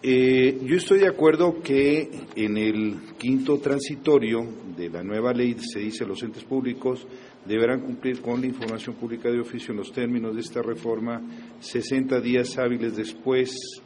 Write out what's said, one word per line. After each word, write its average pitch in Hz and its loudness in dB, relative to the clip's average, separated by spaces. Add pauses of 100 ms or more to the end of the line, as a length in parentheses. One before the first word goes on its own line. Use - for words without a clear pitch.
Eh, 127 6
yo 135 2
estoy 196 6
de 196 8
acuerdo 165 4
que 143 4 (240)
en 107 0
el 107 0 (220)
quinto 135 2
transitorio 135 2 (320)
de 85 -6
la 87 -8
nueva 110 -2
ley 120 2
se - -8
dice: 107 -6
"Los 98 -6
entes - -12
públicos 127 -4 (400)
deberán 117 2
cumplir 127 -4
con 120 -2
la 127 -2
información 117 -8
pública 117 -4
de 120 2
oficio 117 -6
en 107 -4
los 98 -8
términos 120 -2
de 113 -6
esta 117 -6
reforma 117 -4 (380)
sesenta 131 0
días 123 0
hábiles 117 0
después 127 -2 (320)